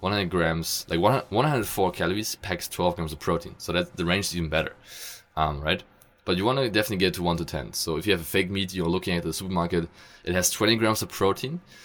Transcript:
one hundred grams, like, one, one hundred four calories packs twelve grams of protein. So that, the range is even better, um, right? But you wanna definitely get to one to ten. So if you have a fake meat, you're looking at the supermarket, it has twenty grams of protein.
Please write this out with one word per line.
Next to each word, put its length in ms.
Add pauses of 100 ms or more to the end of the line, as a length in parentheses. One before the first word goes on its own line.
one 120
hundred 180
grams, 580
like, 120
one, 280
one 160
hundred 220
four 240
calories 460
packs 300
twelve 300
grams 160
of 80
protein. 380
So 140
that, 240
the 100
range 200
is 100
even 120
better, 260 (600)
um, 240
right? 220 (420)
But 120
you 80
wanna 260
definitely 280
get 160
to 100
one 140
to 60
ten. 280
So 240
if 100
you 60
have 80
a 40
fake 240
meat, 240
you're 140
looking 300
at 80
the 80
supermarket, 560 (340)
it 120
has 160
twenty 260
grams 260
of 60
protein. 520 (240)